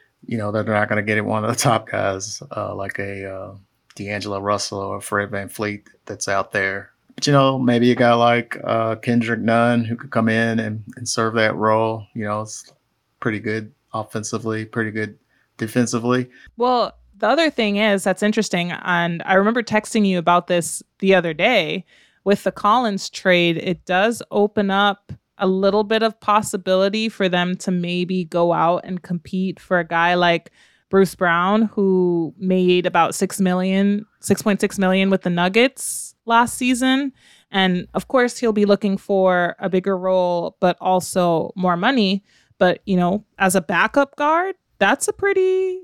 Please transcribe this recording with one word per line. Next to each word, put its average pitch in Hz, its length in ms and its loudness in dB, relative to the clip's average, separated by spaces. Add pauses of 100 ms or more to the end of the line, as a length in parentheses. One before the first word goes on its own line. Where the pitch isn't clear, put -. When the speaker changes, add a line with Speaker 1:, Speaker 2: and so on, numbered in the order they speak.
(260)
Speaker 1:
You 120 120 -6
know, 104 140 -4
they're 107 120 -2
not 107 240 0
gonna 104 140 0
get 107 160 0
it, 104 80 -2
one 107 180 -2
of 113 60 -2
the - 120 -4
top 113 280 0
guys, 101 520 -4 (140)
uh, 98 180 -6
like 98 240 -8
a, 98 320 -8
uh, 95 240 -14 (400)
D'Angelo 101 460 -8
Russell 101 380 -2
or 98 240 -8
Fred 101 280 -4
VanVleet 104 520 -8 (240)
that's 101 220 -8
out 98 240 -2
there. 98 400 -4 (240)
But, - 100 -6
you 147 60 2
know, 135 260 4
maybe 123 320 2
a 117 60 2
guy 120 180 4
like, 117 500 0
uh, 113 320 -2
Kendrick 117 440 -2
Nunn 117 440 2
who 117 120 -6
could - 140 -16
come 113 180 0
in 113 320 0
and, 107 220 -6 (140)
and 113 120 -14
serve 113 260 -2
that 110 220 2
role. 110 580 0
You 113 100 -8
know, 104 180 -4
it's - 300 -18 (460)
pretty 107 220 -4
good 107 320 -6 (200)
offensively, 110 720 -8
pretty 107 280 -6
good 107 260 -8 (400)
defensively. 123 720 -2 (260)
Speaker 2:
Well, 240 400 0 (200)
the 208 100 -2
other 294 240 2
thing 208 260 0
is 202 280 2
that's 185 180 0
interesting, 190 500 -2
and 170 540 -2
I 196 80 4
remember 220 280 4
texting 214 440 0
you 185 120 2
about 175 280 2
this 175 360 -2 (180)
the 190 140 4
other 170 200 2
day, 175 500 0 (400)
with 202 200 2
the 185 80 0
Collins 214 580 0
trade, 175 480 2
it - 260 -4
does 208 460 0
open 208 400 0
up 202 420 0 (240)
a - 100 -2
little 196 380 2
bit 220 180 0
of 220 180 0
possibility 208 880 0
for 190 180 0
them 180 280 0
to - 140 -6
maybe 180 540 -2
go 170 300 0
out 160 300 0
and 180 180 -8
compete 185 580 -6
for 185 180 0
a 170 80 0
guy 170 280 2
like 175 360 2 (380)
Bruce 196 260 4
Brown, 185 480 2
who 180 760 0
made 180 480 2
about 175 280 2
six - 260 -4
million, 190 680 0 (140)
six - 220 0
point 202 180 0
six - 180 -2
million 190 320 2
with 190 120 0
the 180 80 -4
Nuggets 190 840 0 (120)
last 233 300 2
season. 262 560 0 (380)
And 185 440 0
of - 140 -6
course, 247 300 0
he'll 226 140 0
be 208 140 0
looking 196 300 2
for 185 600 0
a 196 100 -4
bigger 190 280 -2
role, 180 640 -2
but 180 200 2
also 180 720 0
more 180 220 0
money. 202 460 0 (360)
But, 180 280 2
you 190 100 0
know, 180 280 0 (140)
as 190 160 2
a 190 60 2
backup 208 560 0
guard, 339 400 0 (220)
that's 208 300 2
a 427 40 0
pretty, 370 720 0